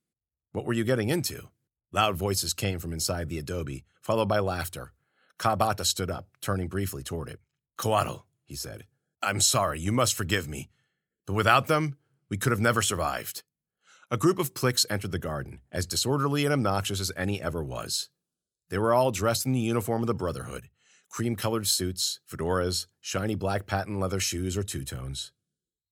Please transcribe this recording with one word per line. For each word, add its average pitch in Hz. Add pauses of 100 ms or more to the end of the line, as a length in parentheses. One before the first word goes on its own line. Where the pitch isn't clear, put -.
(500)
"What 110
were 120
you 113
getting 117
into?" - (420)
Loud 104
voices 95
came 92
from 85
inside 85
the 82
adobe, 76 (180)
followed 110
by 107
laughter. 87 (440)
Kabata 107
stood 90
up, - (120)
turning 95
briefly 92
toward 78
it. 65 (360)
"Coatl," 107 (180)
he 80
said, - (340)
"I'm 101
sorry, 90
you 92
must 117
forgive 90
me. 71 (560)
But 95
without 110
them, 151 (300)
we 104
could 120
have 104
never 113
survived." 76 (680)
A 127
group 180
of 165
Plix 127
entered 101
the 90
garden, 71 (120)
as 87
disorderly 143
and 147
obnoxious 98
as 92
any 98
ever 82
was. 58 (580)
They 113
were 113
all 131
dressed 107
in 131
the 127
uniform 113
of 117
the 113
Brotherhood, 73 (380)
cream-colored 113
suits, -
fedoras, 90 (140)
shiny 104
black 98
patent 98
leather 95
shoes 90
or 101
two-tones. 67 (600)